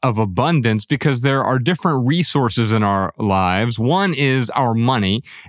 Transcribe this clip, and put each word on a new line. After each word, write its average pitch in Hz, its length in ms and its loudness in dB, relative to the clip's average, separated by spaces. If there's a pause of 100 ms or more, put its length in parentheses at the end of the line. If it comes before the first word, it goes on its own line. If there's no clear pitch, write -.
of 113 160 0
abundance 113 640 0
because 139 380 -2
there 135 220 2
are 131 160 0
different 143 440 0
resources 123 680 0
in 110 100 2
our 98 340 0
lives. 98 640 0
One 175 340 0
is 131 380 0
our 123 240 0
money. 113 480 0 (260)